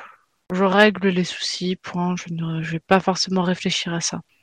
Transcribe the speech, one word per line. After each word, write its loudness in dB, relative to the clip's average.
je 2
règle 4
les 2
soucis, -4
point. -4
Je -10
ne, -4
je -6
vais -4
pas 4
forcément 0
réfléchir -2
à -2
ça. -6